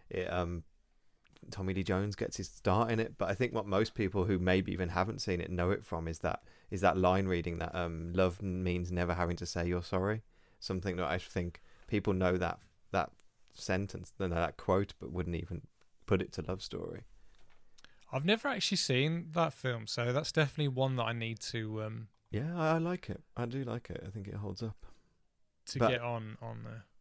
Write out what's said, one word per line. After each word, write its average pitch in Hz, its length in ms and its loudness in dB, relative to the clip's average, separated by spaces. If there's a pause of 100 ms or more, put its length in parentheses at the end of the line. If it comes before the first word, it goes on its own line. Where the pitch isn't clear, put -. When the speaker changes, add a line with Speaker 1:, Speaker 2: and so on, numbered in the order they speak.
Speaker 1:
It, 90 220 -4
um, 87 320 -2 (880)
Tommy 95 220 -4
Lee 95 100 0
Jones 98 320 0
gets - 220 -4
his 95 100 -6
start 110 420 2
in 113 120 2
it, - 160 -4
but 90 120 0
I 98 60 0
think 123 180 0
what 107 120 0
most 101 300 2
people 98 280 2
who 95 160 4
maybe 92 320 4
even 90 160 0
haven't 92 320 0
seen 87 220 0
it 82 100 -6
know 90 200 2
it - 120 0
from 82 240 -4
is 82 120 -6
that, - 220 -2 (300)
is 95 80 -2
that 90 180 6
line 92 300 6
reading 85 300 0
that, 82 180 -6
um, 85 380 -2
"Love 92 280 4
means 90 480 0
never 87 240 2
having 87 240 2
to 87 80 -6
say 85 220 -2
you're 87 160 0
sorry." 101 380 0 (400)
Something 92 340 -2
that 87 160 0
I 90 60 0
think 87 420 -4 (280)
people 101 260 2
know 92 240 4
that, 87 220 -2 (320)
that 92 200 2 (420)
sentence, 95 640 -4
they 95 120 0
know 85 60 0
that 82 200 0
quote, 101 460 2
but - 100 -8
wouldn't 87 240 -2
even 85 280 -6 (420)
put 98 160 4
it - 120 -6
to 85 140 -6
Love 92 140 -4
Story. 85 400 -8 (1120)
Speaker 2:
I've 135 140 0
never 220 220 4
actually 214 300 0
seen 160 540 2
that 160 220 2
film, 117 340 -4
so 120 260 0
that's 151 180 0
definitely 147 360 2
one 131 300 2
that 117 60 2
I 113 100 0
need 113 260 -4
to, 110 420 -4
um, 110 260 -6 (220)
Speaker 1:
Yeah, 147 260 -2
I, 160 200 4
I - 20 4
like 175 320 -2
it. - 120 -8 (140)
I 120 120 -2
do 131 160 -4
like 117 260 -6
it. - 160 -6
I 98 60 -8
think 101 160 -8
it 101 80 -6
holds 101 260 -6
up. 110 240 -8 (840)
Speaker 2:
to - 120 -2
Speaker 1:
But 113 100 6
Speaker 2:
get 120 120 2
on, 117 380 -4
on 113 240 -10
there. 113 200 -12 (180)